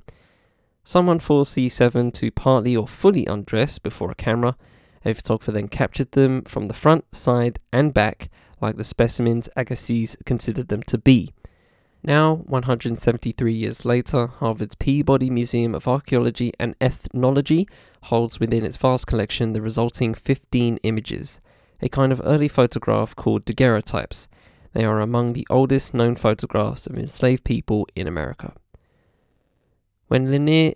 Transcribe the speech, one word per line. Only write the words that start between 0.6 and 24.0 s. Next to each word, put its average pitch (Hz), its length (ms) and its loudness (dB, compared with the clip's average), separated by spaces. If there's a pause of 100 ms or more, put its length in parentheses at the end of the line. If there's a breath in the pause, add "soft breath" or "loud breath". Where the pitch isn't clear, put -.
Someone 180 340 2
forced 143 360 0
the 127 120 0
seven 120 440 2
to 117 200 -6
partly 123 420 2
or 113 140 0
fully 185 380 2
undress 107 540 -4
before - 320 -8
a - 40 -12
camera. 120 400 0 (480 soft breath)
A 113 100 0
photographer - 380 -4
then 104 160 -4
captured - 460 -4
them 131 300 4
from - 240 -6
the - 60 -8
front, - 400 2
side, 120 460 0 (140)
and 139 200 2
back, - 360 0 (300 soft breath)
like 110 180 -4
the 110 60 -8
specimens 117 720 0
Agassiz 117 680 -4
considered 117 440 -4
them 104 160 -4
to - 120 -2
be. 120 380 4 (680 soft breath)
Now, 156 320 4 (100)
one 127 180 -2
hundred 120 360 -2
seventy-three 117 540 0
years 110 320 -6
later, 120 420 0
Harvard's 113 480 -4
Peabody 139 560 2
Museum 117 420 0
of - 140 -6
Archaeology 120 720 0
and 117 200 -4
Ethnology 139 880 0 (360 soft breath)
holds 117 360 -2
within 113 240 0
its - 140 -6
vast 127 300 0
collection 110 460 -2
the 107 100 -4
resulting 113 500 -2
fifteen 120 680 0
images, - 580 -6 (400 soft breath)
a 135 80 -2
kind 135 220 2
of 127 120 0
early 147 240 2
photograph 110 680 0
called 107 300 -2
daguerreotypes. - 840 0 (460 soft breath)